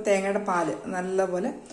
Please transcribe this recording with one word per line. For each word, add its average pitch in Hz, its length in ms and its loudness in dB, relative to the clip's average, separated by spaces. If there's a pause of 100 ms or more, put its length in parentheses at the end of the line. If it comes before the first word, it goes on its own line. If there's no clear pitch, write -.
തേങ്ങയുടെ 196 320 4
പാല് 180 340 0 (120)
നല്ലപോലെ 185 680 0 (200)